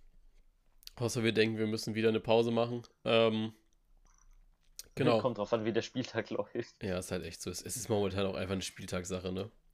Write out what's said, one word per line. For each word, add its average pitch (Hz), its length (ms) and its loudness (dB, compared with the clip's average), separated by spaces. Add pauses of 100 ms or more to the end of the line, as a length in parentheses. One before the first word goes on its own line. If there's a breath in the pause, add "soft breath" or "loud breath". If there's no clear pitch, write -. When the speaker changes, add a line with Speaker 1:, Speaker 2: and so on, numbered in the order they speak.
(960)
Speaker 1:
Außer 120 280 -2
wir 113 100 4
denken, 110 260 4
wir 110 80 0
müssen 110 260 -4
wieder 110 160 4
eine 110 120 2
Pause 117 280 6
machen. 117 320 0 (240)
Ähm, 110 480 4 (1400)
genau. 120 240 4
Speaker 2:
Kommt 117 180 0
drauf 104 160 -2
an, 110 120 0
wie 113 80 0
der 110 100 2
Spieltag 120 460 -6
<laughs> - 20 -
läuft. - 500 -6
Speaker 1:
Ja, 92 160 -4
ist 92 140 -8
halt 90 120 -4
echt 85 180 -12
so. 92 100 -8
Es, 87 100 -10
es - 140 -8
ist - 140 -8
momentan 101 360 0
auch 95 100 -2
einfach 95 180 -4
eine 95 100 -2
Spieltagssache, 92 680 -6
ne? 98 200 -6 (220)